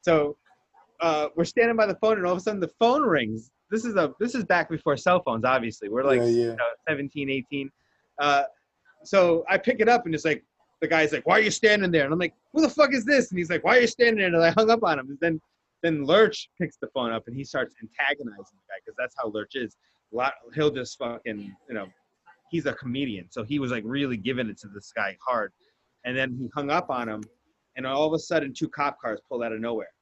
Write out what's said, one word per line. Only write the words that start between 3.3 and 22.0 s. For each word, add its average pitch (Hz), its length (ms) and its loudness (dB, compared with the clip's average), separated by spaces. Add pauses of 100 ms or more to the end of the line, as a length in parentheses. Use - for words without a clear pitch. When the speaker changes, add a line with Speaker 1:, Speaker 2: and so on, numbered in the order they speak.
Speaker 1:
This 220 160 -4
is 220 100 -4
a, 160 240 2
this 240 160 -4
is 233 80 -2
back 170 260 0
before 151 280 -2
cell 180 260 2
phones, 113 220 -2
obviously. 117 440 -2
We're 120 140 -2
like, 135 160 4
Speaker 2:
Yeah, 120 80 2
yeah. 117 240 4
Speaker 1:
you 117 40 -8
know, 120 100 -2 (220)
seventeen, 139 420 -4
eighteen. 135 400 -6 (500)
Uh, 143 240 2 (600)
so 175 460 4
I 196 80 4
pick 220 220 0
it 220 100 4
up, 240 160 4
and 165 100 -4
it's 147 100 -6
like, 151 180 0 (380)
the 160 60 -2
guy's 156 260 2
like, 135 120 -4
"Why 180 120 6
are 220 40 4
you 208 100 2
standing 208 400 2
there?" 156 120 4
And 139 100 0
I'm 170 60 0
like, 175 140 -2 (200)
"Who 311 80 2
the 294 80 4
fuck 277 240 4
is 233 120 0
this?" 269 260 2
And 185 60 -4
he's 170 120 -2
like, 170 140 -2
"Why 220 140 6
are 240 40 8
you 233 60 4
standing 233 300 2
there?" 196 100 2
And 170 160 2
I 165 80 6
hung 214 180 4
up 226 140 4
on 160 160 2
him. 131 100 -10
And 143 120 -12
then, 165 200 0 (420)
then 156 220 0
Lurch 180 440 4 (100)
picks - 180 -6
the 135 160 -10
phone 120 180 -2
up, 113 160 -4
and 120 80 -12
he 139 80 -8
starts 127 380 -6
antagonizing 135 560 -6
the - 320 -20
guy 98 160 -12
'cause 107 120 -18
that's 127 200 -8
how 120 120 -6
Lurch 104 260 -8
is. 120 220 -8 (340)
A 110 40 -12
lot, 127 180 -2 (220)
he'll 151 160 2
just 127 280 -10
fucking, 110 560 -8 (120)
you 127 80 -12
know, 98 120 -8 (640)